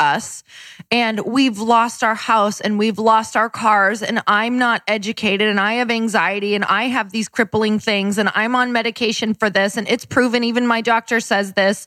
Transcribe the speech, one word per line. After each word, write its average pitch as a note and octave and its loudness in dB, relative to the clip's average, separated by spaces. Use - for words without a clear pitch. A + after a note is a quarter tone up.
us D3+ -2
and A3+ 0
we've A#3+ 0
lost A3+ 2
our A3+ 2
house G#3+ 0
and G#3 -2
we've G#3+ 0
lost A3 2
our A3+ 2
cars G#3+ 2
and A3+ -2
I'm A3 2
not A#3+ 2
educated G#3 -2
and G3+ 0
I G#3 0
have A#3+ 0
anxiety G3+ 0
and G3+ -2
I G3+ 0
have A#3+ -2
these G#3+ -4
crippling G#3+ 0
things G3+ -2
and G3+ 0
I'm A#3 0
on B3 0
medication A3+ -2
for G#3+ 0
this G3 0
and G#3 -4
it's B3 -2
proven, A#3+ 0
even A#3+ 0
my A#3 2
doctor A3+ 0
says G3 -2
this, G3 0